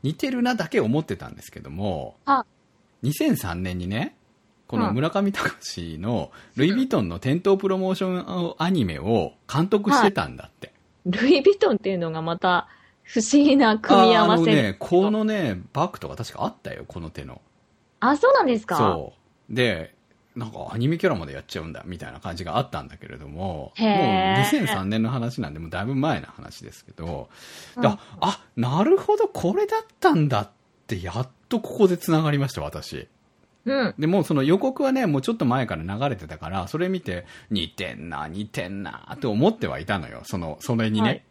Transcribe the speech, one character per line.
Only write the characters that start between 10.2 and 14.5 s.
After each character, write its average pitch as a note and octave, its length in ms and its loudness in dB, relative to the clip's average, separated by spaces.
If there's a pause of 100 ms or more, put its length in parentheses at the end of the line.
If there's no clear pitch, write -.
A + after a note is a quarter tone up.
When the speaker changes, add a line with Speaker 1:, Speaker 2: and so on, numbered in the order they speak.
Speaker 1:
ん B2 100 -14
だ - 120 -18
っ - 20 -20
て。 - 220 -18 (340)
Speaker 2:
は F3+ 140 0
い。 - 20 2
ル C4 60 4
イ・ D#4 100 8
ヴ C4+ 40 2 (120)
ィ G4+ 40 -4
ト F#4 140 4
ン G#3 40 2
っ - 20 -2
て - 120 -4
い F#3+ 40 0
う F3+ 40 -2
の E3 120 -4
が D#3+ 120 -6
ま E3+ 160 -2
た F3+ 300 2 (360)
不 - 160 -2
思 C#4+ 220 6
議 C#4+ 140 6
な A3 220 6
組 G3+ 300 8
み A3+ 80 8
合 A3 100 6
わ - 20 4
せ。 - 40 6
Speaker 1:
あ、 - 20 6
あ E3+ 40 4
の E3 80 4
ね、 A2+ 320 4